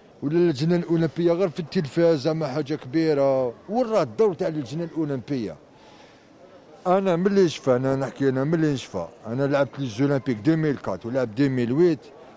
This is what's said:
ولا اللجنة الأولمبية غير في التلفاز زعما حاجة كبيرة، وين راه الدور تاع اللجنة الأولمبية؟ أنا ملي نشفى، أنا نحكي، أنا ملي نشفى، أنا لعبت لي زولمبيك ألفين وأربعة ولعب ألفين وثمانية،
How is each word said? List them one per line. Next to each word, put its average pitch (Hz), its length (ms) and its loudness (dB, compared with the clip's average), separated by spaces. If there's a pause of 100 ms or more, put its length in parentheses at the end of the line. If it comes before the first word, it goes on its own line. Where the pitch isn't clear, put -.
(240)
ولا 147 120 -2
اللجنة 170 400 2
الأولمبية 170 560 0
غير 175 180 0
في 143 100 -10
التلفاز 160 600 2
زعما 156 280 -2
حاجة 143 280 -4
كبيرة، 139 720 2 (220)
وين 233 200 0
راه 214 120 2
الدور 165 320 2
تاع 180 140 -2
اللجنة 151 360 -6
الأولمبية؟ 139 720 -4 (1300)
أنا 190 280 2
ملي 196 300 4
نشفى، 139 300 2
أنا 135 200 0
نحكي، 135 340 -2
أنا 131 140 0
ملي 160 300 0
نشفى، 98 320 -6 (220)
أنا 131 200 -2
لعبت 139 320 0
لي 139 80 -4
زولمبيك 131 500 0
ألفين 156 280 0
وأربعة 113 400 -4
ولعب 123 240 -2
ألفين 123 420 0
وثمانية، 165 260 2 (400)